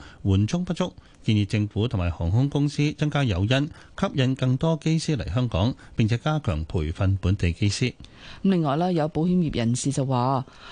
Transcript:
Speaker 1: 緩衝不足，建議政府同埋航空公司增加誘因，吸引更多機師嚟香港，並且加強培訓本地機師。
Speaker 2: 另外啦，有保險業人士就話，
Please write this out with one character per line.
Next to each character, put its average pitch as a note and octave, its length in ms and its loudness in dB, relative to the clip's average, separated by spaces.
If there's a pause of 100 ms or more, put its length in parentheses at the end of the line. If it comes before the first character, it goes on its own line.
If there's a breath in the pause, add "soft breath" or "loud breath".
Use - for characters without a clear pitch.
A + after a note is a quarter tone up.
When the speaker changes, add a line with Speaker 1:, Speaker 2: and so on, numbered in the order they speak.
(240 loud breath)
Speaker 1:
緩 G2 240 4
衝 F3 160 -2
不 F3 100 -4
足， F3+ 180 -2 (300 loud breath)
建 A2 140 2
議 G#2 100 2
政 G#2 220 0
府 G#2 180 0
同 A2+ 140 -2
埋 F2 100 0
航 E2+ 180 -2
空 B2 200 2
公 D3 200 0
司 D3 260 0
增 D3+ 140 -2
加 C#3+ 120 0
誘 A2 180 0 (100)
因， C#3 220 0 (300 loud breath)
吸 G3 140 2
引 C3 200 2
更 B2+ 220 0
多 E3 260 0
機 D#3+ 160 2
師 D3+ 180 -2
嚟 G2+ 160 -4
香 B2 140 0
港， A2 260 2 (220 loud breath)
並 A2 140 4
且 A#2 100 0
加 D#3 220 -2
強 D#2+ 240 -2
培 D#2 220 -2
訓 F#2+ 340 0
本 F2+ 160 2
地 E2+ 160 0
機 G#2 180 0
師。 B2 220 -2 (500 loud breath)
Speaker 2:
另 F#3 200 2
外 C#3+ 140 0
啦， F3 140 0
有 D#3+ 160 2
保 D#3 160 -2
險 F3+ 260 2
業 - 80 -4
人 A#2+ 200 2
士 C#3 160 -2
就 C#3 120 0
話， B2+ 400 0 (280 loud breath)